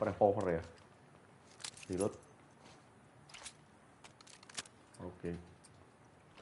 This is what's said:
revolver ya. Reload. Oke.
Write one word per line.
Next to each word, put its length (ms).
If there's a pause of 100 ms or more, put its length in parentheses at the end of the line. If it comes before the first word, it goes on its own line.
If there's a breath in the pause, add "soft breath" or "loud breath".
revolver 560
ya. 60 (1300)
Reload. 220 (2750)
Oke. 320 (1080)